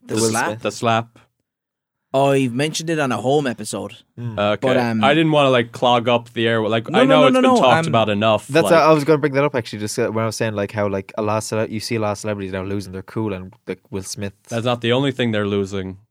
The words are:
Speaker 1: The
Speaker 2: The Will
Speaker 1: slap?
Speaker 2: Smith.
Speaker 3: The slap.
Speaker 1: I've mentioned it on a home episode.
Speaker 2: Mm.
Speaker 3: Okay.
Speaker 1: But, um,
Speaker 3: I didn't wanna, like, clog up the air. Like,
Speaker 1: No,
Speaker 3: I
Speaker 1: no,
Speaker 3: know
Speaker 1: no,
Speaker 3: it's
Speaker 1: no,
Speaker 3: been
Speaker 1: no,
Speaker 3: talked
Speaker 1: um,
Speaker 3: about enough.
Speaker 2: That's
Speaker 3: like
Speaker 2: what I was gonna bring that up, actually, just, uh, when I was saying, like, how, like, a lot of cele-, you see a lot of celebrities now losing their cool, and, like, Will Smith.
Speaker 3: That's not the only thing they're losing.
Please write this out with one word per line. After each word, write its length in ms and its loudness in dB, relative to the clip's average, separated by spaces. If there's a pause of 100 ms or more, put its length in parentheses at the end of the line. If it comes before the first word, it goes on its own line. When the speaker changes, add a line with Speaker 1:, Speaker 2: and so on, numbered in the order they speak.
Speaker 1:
The 80 -8
Speaker 2:
The 60 0
Will 100 2
Speaker 1:
slap? 160 -2
Speaker 2:
Smith. 160 -6
Speaker 3:
The 80 -2
slap. 480 -2 (920)
Speaker 1:
I've 400 2
mentioned 380 -4
it 100 -2
on 100 -2
a 60 -4
home 320 0
episode. 480 -10 (200)
Speaker 2:
Mm. 220 -10
Speaker 3:
Okay. 300 0
Speaker 1:
But, 80 2
um, 260 0
Speaker 3:
I 100 4
didn't 200 2
wanna, 180 4
like, 220 2
clog 360 2
up 260 0
the 120 0
air. 220 2
Like, 200 -2
Speaker 1:
No, 120 2
Speaker 3:
I 40 6
Speaker 1:
no, 40 2
Speaker 3:
know 140 6
Speaker 1:
no, 40 6
Speaker 3:
it's 80 4
Speaker 1:
no, 80 2
Speaker 3:
been 120 4
Speaker 1:
no, 60 4
Speaker 3:
talked 260 4
Speaker 1:
um, 40 -4
Speaker 3:
about 200 2
enough. 360 2
Speaker 2:
That's 200 2
Speaker 3:
like 80 2
Speaker 2:
what 80 6
I 100 6
was 100 4
gonna 160 4
bring 140 -2
that 100 2
up, 140 0
actually, 240 -6
just, 180 -6
uh, 120 0
when 120 -2
I 40 -2
was 100 -6
saying, 180 -2
like, 160 -2
how, 160 -2
like, 320 -4
a 40 -2
lot 160 0
of 40 -4
cele-, 260 -4
you 120 -8
see 160 -6
a 40 -2
lot 120 -2
of 60 -8
celebrities 340 -8
now 100 -6
losing 300 -8
their 100 -12
cool, 300 -6
and, 200 -12 (140)
like, 140 -10 (100)
Will 140 -8
Smith. 300 -10 (140)
Speaker 3:
That's 160 -6
not 180 -2
the 100 0
only 180 0
thing 220 -2
they're 160 -2
losing. 500 -4 (120)